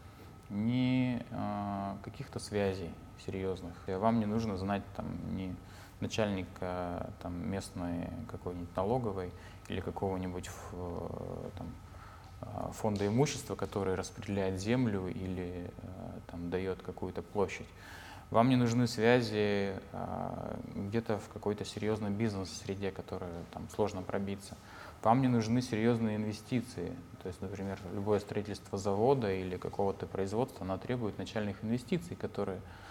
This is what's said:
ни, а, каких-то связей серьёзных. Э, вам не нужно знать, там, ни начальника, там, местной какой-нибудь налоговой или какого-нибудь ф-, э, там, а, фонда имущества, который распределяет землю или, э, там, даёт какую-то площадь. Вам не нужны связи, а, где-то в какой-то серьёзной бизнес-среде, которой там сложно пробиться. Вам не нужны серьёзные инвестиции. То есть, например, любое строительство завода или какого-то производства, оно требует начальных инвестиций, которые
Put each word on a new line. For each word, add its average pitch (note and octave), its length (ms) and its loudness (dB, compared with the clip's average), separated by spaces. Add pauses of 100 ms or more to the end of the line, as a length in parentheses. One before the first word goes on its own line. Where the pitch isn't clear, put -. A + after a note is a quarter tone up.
(500)
ни, B2 720 4 (100)
а, G2+ 720 -2
каких-то - 360 -8
связей G2 500 2 (360)
серьёзных. F#2 480 -2 (140)
Э, F#2+ 100 0
вам A2+ 220 6
не G#2+ 60 2
нужно G#2+ 320 0
знать, G2 260 0 (120)
там, F#2 100 -6 (300)
ни F#2 200 -4 (460)
начальника, F2+ 1080 -2 (120)
там, F2 280 -4
местной F2 600 -2 (200)
какой-нибудь F2 460 -6
налоговой G2 560 2 (380)
или F#2 100 0
какого-нибудь F#2 680 -2
ф-, - 260 -10
э, F2 840 -4
там, - 100 -6 (720)
а, G#2+ 320 -4
фонда G2+ 340 2
имущества, A#2 480 2
который F#2+ 400 0
распределяет F#2+ 640 -2
землю G#2 480 2
или, F2+ 640 -4 (100)
э, F2+ 460 -8
там, F2 220 -6
даёт F#2 320 -2
какую-то F2+ 400 -6
площадь. - 460 0 (640)
Вам A#2 180 8
не C3 60 8
нужны B2 320 6
связи, G#2+ 880 6 (160)
а, F#2 680 -4 (160)
где-то G2+ 460 0
в - 140 -8
какой-то G#2 320 0
серьёзной G#2 460 0
бизнес-среде, G2 800 0
которой F#2 380 -6 (240)
там F#2 160 -6
сложно F#2+ 320 2
пробиться. G2 540 -2 (480)
Вам A#2+ 180 8
не C3 60 6
нужны A#2+ 340 6
серьёзные A2+ 540 4
инвестиции. G#2 800 -2 (260)
То - 60 -6
есть, F2+ 140 -6
например, G2 360 -4 (160)
любое G2+ 260 6
строительство G2+ 580 -2
завода G#2 540 4
или F#2 260 0
какого-то F#2+ 500 0
производства, G2 580 0
оно F#2+ 120 0
требует A#2 400 -2
начальных G#2 460 -2
инвестиций, B2 520 -2
которые G2 460 -2 (300)